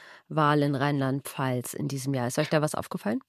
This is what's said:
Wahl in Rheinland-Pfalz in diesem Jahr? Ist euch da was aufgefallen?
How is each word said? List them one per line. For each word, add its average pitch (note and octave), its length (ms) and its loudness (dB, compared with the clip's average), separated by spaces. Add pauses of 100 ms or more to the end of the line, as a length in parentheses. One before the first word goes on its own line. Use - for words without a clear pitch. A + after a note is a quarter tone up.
(280)
Wahl D3 360 4
in C#3+ 120 2
Rheinland-Pfalz C3+ 1000 0
in D3 120 -4
diesem C#3 280 -4
Jahr? A#2+ 120 0
Ist C3+ 120 -2
euch D3+ 100 2
da D#3 120 2
was D3+ 140 0
aufgefallen? G#3+ 540 -4